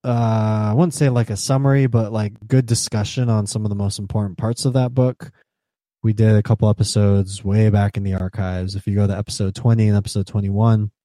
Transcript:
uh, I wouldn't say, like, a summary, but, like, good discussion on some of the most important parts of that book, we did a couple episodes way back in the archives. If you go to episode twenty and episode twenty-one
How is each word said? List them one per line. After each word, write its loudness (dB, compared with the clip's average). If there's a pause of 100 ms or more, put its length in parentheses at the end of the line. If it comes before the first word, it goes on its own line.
uh, 0
I 0
wouldn't 2
say, 0
like, 0
a -4
summary, 2
but, 0
like, -4
good 2
discussion -2
on 2
some -6
of -2
the -4
most -4
important -4
parts -4
of 0
that 0
book, -2 (720)
we 0
did 4
a 2
couple 2
episodes 0
way 2
back 0
in -4
the -2
archives. -6
If -8
you -2
go 2
to -2
episode -6
twenty 2
and 2
episode -4
twenty-one 0 (140)